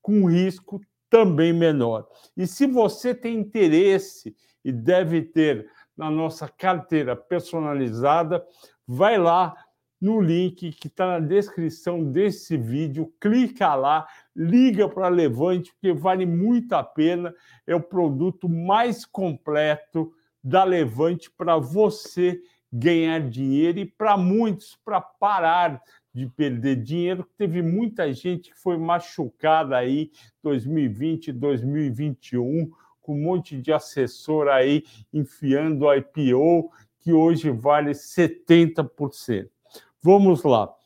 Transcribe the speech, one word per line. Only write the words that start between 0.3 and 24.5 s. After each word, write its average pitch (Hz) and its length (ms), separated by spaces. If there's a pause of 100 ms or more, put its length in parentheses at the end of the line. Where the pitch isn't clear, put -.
também 170 420
menor. 135 560 (260)
E 185 120
se 277 200
você 247 480
tem 233 220
interesse 190 960 (300)
e 135 80
deve 165 480
ter 156 480 (260)
na 156 160
nossa 160 380
carteira 156 680
personalizada, 151 1300 (460)
vai 196 300
lá 170 360 (460)
no 214 200
link 175 520
que - 180
tá 185 160
na 180 120
descrição 170 840
desse 165 540
vídeo, 143 600
clica 208 560
lá, 147 320 (300)
liga 208 500
pra 185 220
Levante, 175 640
porque 185 220
vale 185 320
muito 208 480
a 147 80
pena, 170 520 (320)
é 165 80
o 170 60
produto 170 680
mais 196 600
completo 151 1080 (300)
da 165 200
Levante 165 680
pra 165 260
você 180 840 (320)
ganhar 165 480 (120)
dinheiro 139 480
e 202 80
pra 214 280
muitos, 196 680